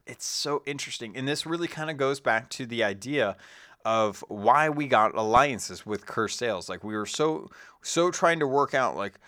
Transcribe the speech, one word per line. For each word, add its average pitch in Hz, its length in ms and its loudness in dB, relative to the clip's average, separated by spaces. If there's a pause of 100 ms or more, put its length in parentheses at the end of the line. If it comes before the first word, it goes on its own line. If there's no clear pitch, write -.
It's - 180 -14
so - 400 -4
interesting. 135 500 -8
And 131 140 -4
this 147 160 -2
really 170 240 -4
kinda 156 240 -8
goes 135 280 -2
back 113 300 0
to - 140 -8
the 117 180 -2
idea 107 540 0 (480)
of 110 440 0
why 120 400 4
we 147 200 -2
got 110 260 4
alliances 110 720 2
with 104 220 -6
Cursed - 320 -4
Sails. 104 300 -4
Like, 92 140 -8
we 107 140 -6
were 107 100 -4
so, 160 420 -2 (340)
so 175 280 2
trying 165 300 2
to 147 60 2
work 135 280 2
out, 117 220 2
like, 98 320 -8